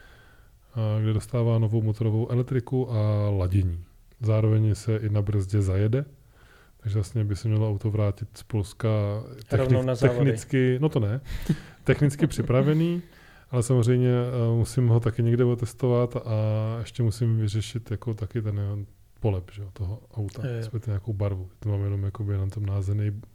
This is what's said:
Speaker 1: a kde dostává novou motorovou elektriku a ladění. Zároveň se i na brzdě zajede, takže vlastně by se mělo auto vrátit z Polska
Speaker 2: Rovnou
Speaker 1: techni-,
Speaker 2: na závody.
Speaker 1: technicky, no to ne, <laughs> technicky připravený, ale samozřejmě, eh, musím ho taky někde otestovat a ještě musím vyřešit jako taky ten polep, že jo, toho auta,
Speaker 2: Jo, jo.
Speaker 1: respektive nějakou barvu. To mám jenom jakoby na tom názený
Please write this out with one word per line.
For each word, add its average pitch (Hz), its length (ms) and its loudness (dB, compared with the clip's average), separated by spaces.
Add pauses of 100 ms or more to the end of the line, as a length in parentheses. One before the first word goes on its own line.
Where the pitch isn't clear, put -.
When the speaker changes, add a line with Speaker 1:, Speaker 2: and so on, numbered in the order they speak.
(720)
Speaker 1:
a 110 280 0
kde 110 120 2
dostává 117 460 0
novou 110 220 2
motorovou 110 500 0
elektriku 123 600 0
a 107 380 2
ladění. 90 540 0 (360)
Zároveň 110 560 4
se 110 220 -2
i 107 120 -2
na 104 120 2
brzdě 98 400 0
zajede, 107 440 2 (720)
takže 104 200 -4
vlastně 107 260 -2
by 101 120 -2
se 113 120 -4
mělo 107 220 2
auto 104 220 -2
vrátit 104 460 -2
z - 60 -18
Polska 110 460 -4 (600)
Speaker 2:
Rovnou 131 280 4
Speaker 1:
techni-, 127 60 0
Speaker 2:
na 127 100 0
závody. 123 240 2
Speaker 1:
technicky, 127 600 2
no 156 80 2
to 139 100 0
ne, 107 220 0 (300)
<laughs> - 320 -8
technicky 147 440 2
připravený, 151 760 2 (500)
ale 123 120 0
samozřejmě, 123 460 4
eh, 123 480 0
musím 120 300 2
ho 117 120 6
taky 117 240 0
někde 120 200 4
otestovat 120 720 0
a 110 200 -4 (440)
ještě - 240 -4
musím 113 340 2
vyřešit 110 540 -4
jako 110 220 -4
taky 107 280 -6
ten 101 440 -4 (340)
polep, 95 320 -2
že 101 100 -14
jo, 98 120 -12
toho 101 280 -6 (120)
auta, 107 340 -6
Speaker 2:
Jo, 123 60 -6
jo. 117 40 -6
Speaker 1:
respektive 110 340 -6
nějakou 101 220 -4
barvu. 98 360 -4 (100)
To 107 100 -4
mám 101 140 0
jenom 98 200 -2
jakoby 101 340 -4
na 95 100 -2
tom 104 180 -4
názený 101 460 0 (240)